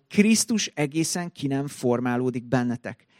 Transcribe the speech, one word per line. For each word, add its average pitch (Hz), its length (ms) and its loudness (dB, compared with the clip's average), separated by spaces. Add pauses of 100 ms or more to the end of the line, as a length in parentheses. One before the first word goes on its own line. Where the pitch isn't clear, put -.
Krisztus 214 600 2
egészen 160 640 -2
ki - 160 -6
nem 139 200 -2
formálódik 123 760 -2
bennetek. 120 640 -2 (140)